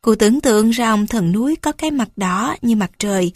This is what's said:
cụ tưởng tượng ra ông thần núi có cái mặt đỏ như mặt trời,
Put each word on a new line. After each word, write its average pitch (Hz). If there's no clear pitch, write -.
cụ 220
tưởng 220
tượng 220
ra 233
ông 208
thần 180
núi 247
có 302
cái 311
mặt 262
đỏ 196
như 233
mặt 190
trời, 190